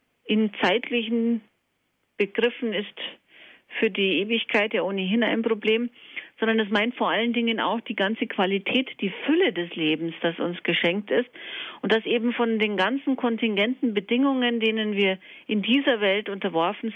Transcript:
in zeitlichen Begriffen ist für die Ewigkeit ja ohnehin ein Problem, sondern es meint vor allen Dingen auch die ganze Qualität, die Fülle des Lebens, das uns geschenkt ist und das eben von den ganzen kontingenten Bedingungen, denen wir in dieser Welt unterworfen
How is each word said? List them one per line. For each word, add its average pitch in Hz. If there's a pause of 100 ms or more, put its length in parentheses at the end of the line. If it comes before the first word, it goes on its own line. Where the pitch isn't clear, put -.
(240)
in 214 (100)
zeitlichen 226 (760)
Begriffen 220
ist 202 (800)
für 220
die 190
Ewigkeit 214
ja 185
ohnehin 196
ein 226
Problem, 226 (480)
sondern 220
es 202
meint 220
vor 202
allen 226
Dingen 226
auch 190
die 208
ganze 214
Qualität, 196 (120)
die 190 (140)
Fülle 330
des 170
Lebens, 160
das 170
uns 175
geschenkt 175
ist 240 (540)
und 196
das 220
eben 233
von 226
den 208
ganzen 254
kontingenten 226
Bedingungen, 240
denen 220
wir 190 (280)
in 214
dieser 247
Welt 208
unterworfen 196